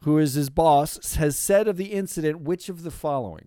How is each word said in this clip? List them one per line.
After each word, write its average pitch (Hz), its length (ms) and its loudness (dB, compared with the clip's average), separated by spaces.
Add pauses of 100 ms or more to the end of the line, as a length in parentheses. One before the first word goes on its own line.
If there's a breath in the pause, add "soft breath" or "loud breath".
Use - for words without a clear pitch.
who 151 140 2
is 151 180 2
his 143 140 0
boss, 151 500 4
s-, - 160 -8
has 147 200 0
said 202 320 2
of 202 80 0
the 190 120 -4
incident, 175 520 -4
which 175 300 -4
of 170 140 -12
the 165 80 -8
following? 127 560 -6